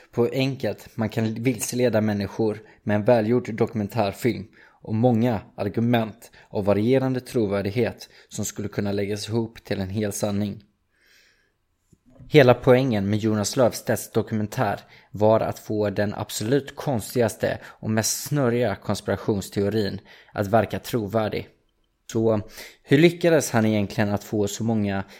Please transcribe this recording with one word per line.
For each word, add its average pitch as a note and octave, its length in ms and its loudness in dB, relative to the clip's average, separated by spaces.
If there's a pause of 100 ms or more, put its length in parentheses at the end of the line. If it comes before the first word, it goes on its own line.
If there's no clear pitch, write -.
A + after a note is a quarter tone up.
(120)
på A#2+ 100 0
hur A#2 120 0
enkelt C3 600 -4
man A2 140 -2
kan A2 260 -2
vilseleda A#2 640 0
människor G#2+ 580 -2 (240)
med G#2 120 0
en G#2+ 100 0
välgjord A#2 500 2
dokumentärfilm G#2 920 -2 (360)
och A2 120 -6
många A#2 460 2 (160)
argument A2+ 720 -2 (180)
av G2+ 160 -4
varierande B2 560 2
trovärdighet G2+ 880 -2 (200)
som G#2+ 160 -8
skulle G2+ 240 -8
kunna G2+ 240 -4
läggas G2+ 360 -4
ihop A2+ 360 -4
till G2 160 -4
en F#2+ 100 -6
hel G#2 220 -2
sanning. G2+ 500 -4 (1700)
Hela B2 260 8
poängen B2 560 4
med G#2+ 80 2
Jonas G#2+ 380 0
Löfstedts A#2 560 0
dokumentär A2 680 -2 (300)
var G#2+ 300 4
att - 180 -4
få G#2 320 -2
den G#2 240 -2
absolut - 640 -4
konstigaste G#2+ 880 -2
och - 260 -10
mest A2 340 -2
snurriga A#2+ 500 0
konspirationsteorin G2+ 1300 -2 (320)
att G2+ 140 -4
verka G2+ 320 0
trovärdig. G#2+ 720 -4 (640)
Så A2 280 2 (420)
hur C#3+ 160 4
lyckades E3+ 520 4
han A2 160 4
egentligen G#2 440 0
att G2+ 140 -2
få G#2 240 -2
så - 160 -8
många G2+ 400 -2 (160)